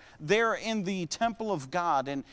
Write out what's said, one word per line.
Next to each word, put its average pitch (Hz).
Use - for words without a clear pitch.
there 214
in 214
the 180
temple 220
of 135
God. 165
And, 139